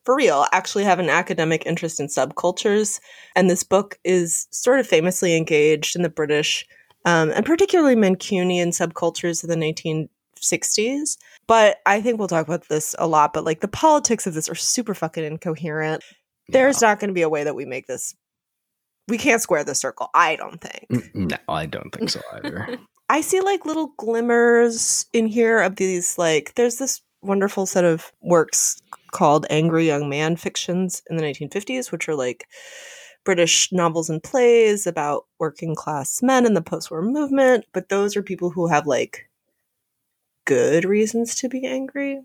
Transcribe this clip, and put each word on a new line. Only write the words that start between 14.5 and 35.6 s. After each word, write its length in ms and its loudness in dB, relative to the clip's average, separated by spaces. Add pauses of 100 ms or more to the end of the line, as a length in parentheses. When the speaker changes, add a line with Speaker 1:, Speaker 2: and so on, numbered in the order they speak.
Speaker 1:
super 380 -4
fucking 300 -6
incoherent. 800 -6 (460)
There's 320 4
Speaker 2:
Yeah. 80 4
Speaker 1:
not 100 0
gonna 140 -4
be 100 -2
a 60 2
way 140 0
that 120 -4
we 100 -8
make 220 -10
this, 260 -10 (960)
we 80 -2
can't 240 2
square 240 0
the 100 -6
circle, 380 -6
I 240 4
don't 240 -14
think. 240 -18 (300)
Speaker 2:
N-, 120 -2
no, 100 -4 (120)
I 160 -4
don't 260 -10
think 200 -6
so 100 -8 (120)
either. 440 -10 (160)
<laughs> 160 -6
Speaker 1:
I 120 2
see, 200 0
like, 240 -2
little 320 -4
glimmers 1160 2
in 140 2
here 340 2
of 160 0
these, 400 -2
like, 380 0
there's 220 0
this 240 -6 (200)
wonderful 440 0
set 200 0
of 260 0 (100)
works 560 0 (340)
called 380 4
Angry 380 2
Young 220 -2
Man 280 -2
Fictions 720 -4
in 80 -6
the 60 -2
nineteen 260 -6
fifties, 420 -6
which 160 -8
are, 80 -2
like, 320 -6 (760)
British 460 2
novels 380 0
and 140 -4
plays 640 4
about 380 -4 (140)
working 360 -4